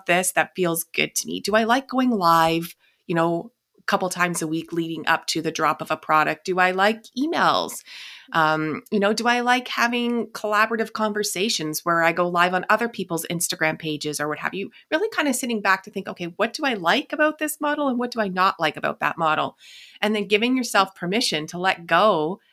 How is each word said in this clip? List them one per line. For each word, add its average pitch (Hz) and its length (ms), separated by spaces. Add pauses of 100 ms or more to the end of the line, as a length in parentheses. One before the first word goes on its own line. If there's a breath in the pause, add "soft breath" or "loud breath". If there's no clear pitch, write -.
this 180 260
that - 220
feels 170 300
good - 320
to - 100
me? 160 140
Do 202 160
I 226 80
like 262 240
going 254 220
live, 165 640 (320)
you 180 80
know, 170 380 (260)
a - 40
couple 190 260
times 175 340
a 165 40
week 160 260
leading 165 340
up 160 220
to 160 140
the 160 80
drop 160 300
of 160 100
a 160 60
product? 156 480
Do 185 140
I 180 140
like 208 320 (140)
emails? 180 640 (500 loud breath)
Um, 156 580
you - 80
know, 202 140
do 226 160
I 240 120
like 247 280
having 240 600
collaborative 214 640
conversations 208 920
where 170 180
I 165 100
go 175 160
live 175 260
on 185 140
other 214 200
people's 175 420
Instagram 165 480
pages 151 420
or 147 80
what 151 100
have 151 160
you?" 185 160 (200 soft breath)
Really 359 240
kinda 294 200
sitting 240 260
back 190 240
to - 60
think, 196 180
"Okay, 180 180 (100)
what 226 160
do - 120
I 262 100
like 202 380
about 302 260
this 302 220
model 294 280
and 247 100
what 240 120
do 233 100
I 208 80
not 185 300
like 156 180
about 147 240
that 151 180
model?" 156 380 (440 loud breath)
And 214 140
then 208 120
giving 220 300
yourself 220 380
permission 180 540
to 170 100
let 180 280
go 170 540 (120)